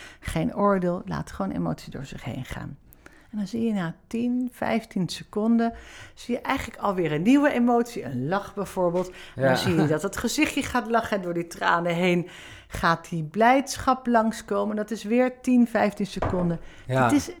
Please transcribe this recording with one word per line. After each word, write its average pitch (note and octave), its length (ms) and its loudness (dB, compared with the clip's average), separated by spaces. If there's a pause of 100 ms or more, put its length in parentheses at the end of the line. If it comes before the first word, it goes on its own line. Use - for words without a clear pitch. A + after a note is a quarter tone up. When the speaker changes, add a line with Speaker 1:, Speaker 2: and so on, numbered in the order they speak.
(200)
Speaker 1:
Geen - 360 -4
oordeel, F#3+ 480 0
laat D#3 280 -6
gewoon F#3+ 180 -6
emotie E3+ 400 -6
door - 140 -10
zich - 200 -14
heen B2+ 200 -8
gaan. - 320 -12 (540)
En G#3+ 80 -8
dan G3+ 80 -4
zie A3+ 180 -6
je A3+ 80 0
na F3+ 220 -2 (120)
tien, B3 460 -2
vijftien - 560 -2
seconden, A3+ 640 0 (420)
zie - 200 -6
je - 60 -4
eigenlijk - 420 -6
alweer F3+ 300 0
een D3+ 100 0
nieuwe C#4 300 6
emotie, A#3+ 520 0
een B2+ 240 -4
lach G3 260 -4
bijvoorbeeld. F3+ 540 -2
En - 60 -16 (280)
dan - 20 2
Speaker 2:
Ja. C3 120 6
Speaker 1:
zie F3+ 180 2
je D#3 120 4
dat D#3 160 0
het G3 140 -4
gezichtje C#4+ 460 0
gaat A#3 280 -2
lachen A3+ 260 0
en F#3+ 60 -2
door F3 120 -4
die E3+ 120 -2
tranen F3 480 0
heen F3 340 2 (400)
gaat E3 420 0
die E3 140 -4
blijdschap B3+ 840 2
langskomen. G#3+ 720 0
Dat G#3 140 -4
is A3 120 -6
weer B3+ 380 2
tien, B3 280 6
vijftien G#3 380 2
seconden. F3 540 -2 (260)
Speaker 2:
Ja. B2+ 220 4
Speaker 1:
Dit C#4+ 100 6
is, - 120 -2 (100)